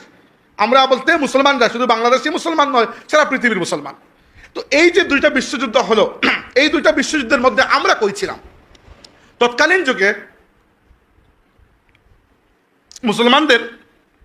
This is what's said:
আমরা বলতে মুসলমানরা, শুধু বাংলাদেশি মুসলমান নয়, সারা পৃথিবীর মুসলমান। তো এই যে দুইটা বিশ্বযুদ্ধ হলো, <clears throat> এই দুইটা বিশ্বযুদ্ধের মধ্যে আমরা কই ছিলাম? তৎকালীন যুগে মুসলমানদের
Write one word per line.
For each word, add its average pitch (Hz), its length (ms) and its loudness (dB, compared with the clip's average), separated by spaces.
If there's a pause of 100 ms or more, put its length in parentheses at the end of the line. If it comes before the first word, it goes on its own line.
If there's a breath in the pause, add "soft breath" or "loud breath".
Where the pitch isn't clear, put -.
(560)
আমরা 247 300 2
বলতে 262 300 0
মুসলমানরা, 269 520 0
শুধু 240 180 -4
বাংলাদেশি 240 440 0
মুসলমান 320 380 -2
নয়, 240 180 2 (240 loud breath)
সারা 302 140 2
পৃথিবীর 240 340 -2
মুসলমান। 147 360 -6 (600 soft breath)
তো - 160 -8
এই 330 200 4
যে 349 140 2
দুইটা 285 260 0
বিশ্বযুদ্ধ 254 460 -4
হলো, 196 440 0 (120)
<clears throat> - 220 -10
এই 294 140 2
দুইটা 311 240 2
বিশ্বযুদ্ধের 269 480 -2
মধ্যে 247 220 2
আমরা 311 320 0
কই 202 180 -2
ছিলাম? 170 260 -8 (1040 soft breath)
তৎকালীন 294 440 2
যুগে 208 300 0 (3000)
মুসলমানদের 240 760 0 (460)